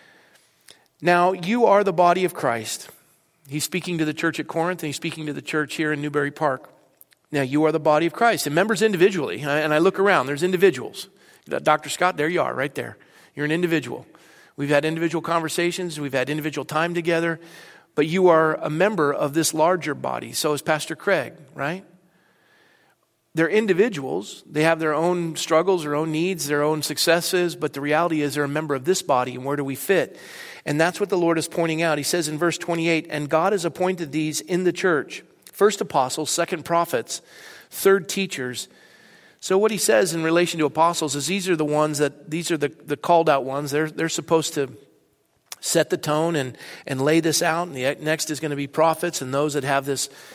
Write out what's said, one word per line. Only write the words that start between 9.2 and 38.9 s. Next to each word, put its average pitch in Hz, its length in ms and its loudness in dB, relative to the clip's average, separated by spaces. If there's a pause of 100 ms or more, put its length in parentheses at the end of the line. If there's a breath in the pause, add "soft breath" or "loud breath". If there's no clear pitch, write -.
and 147 100 -4
I, 147 100 2
and 151 120 0
I 151 60 4
look 185 200 4
around, 190 280 4
there's 143 160 -4
individuals. 175 640 2 (380 soft breath)
Doctor 151 420 0
Scott, 180 280 0
there 151 120 0
you 175 140 0
are, 123 120 -2
right 135 200 -4
there. 117 240 -8 (360 soft breath)
You're 147 120 -4
an 151 60 0
individual. 156 540 -2 (500 soft breath)
We've 143 140 -2
had 143 140 4
individual 160 380 -2
conversations, 170 800 -2
we've 139 120 -6
had 131 160 0
individual 147 360 -4
time 165 300 -2
together, 165 440 0 (560 loud breath)
but 143 120 2
you 180 220 4
are 160 260 6
a 160 160 -4
member 160 420 2
of 139 220 -2
this 156 180 0
larger 156 420 0
body. 123 380 -6
So 151 220 0
is 139 80 -6
Pastor 156 340 -2
Craig, 170 380 0 (200)
right? 160 300 -6 (1500 soft breath)
They're 160 160 2
individuals. 190 1000 0
They 151 120 0
have 165 160 4
their 156 160 0
own 165 420 -2
struggles, 175 460 2
their 147 120 -4
own 160 160 0
needs, 160 360 -2
their 147 160 0
own 151 200 0
successes, 170 720 0
but 147 200 -6
the 139 80 -8
reality 156 400 0
is 143 120 -2
they're 147 100 0
a 143 40 -4
member 147 260 -2
of 131 120 -6
this 180 160 0
body, 123 320 0
and 127 100 -10
where 139 120 -2
do 143 80 -2
we 135 100 -4
fit? - 440 -2 (460 loud breath)
And 151 160 0
that's 175 180 2
what 196 120 -2
the 196 80 2
Lord 170 200 2
is 160 100 -4
pointing 165 340 0
out. 156 160 2
He 143 60 -6
says 170 220 0
in 151 120 -4
verse 165 180 0
twenty-eight, 165 540 -2
"And 151 180 -6
God 160 240 2
has 175 140 -2
appointed 175 440 -4
these 151 300 -2
in 185 240 -2
the 175 80 2
church, 170 500 -2 (300)
first 208 300 2
apostles, 143 480 -2
second 170 340 -2
prophets, 165 560 -2 (500 loud breath)
third 196 380 4
teachers." 131 600 -6 (720 soft breath)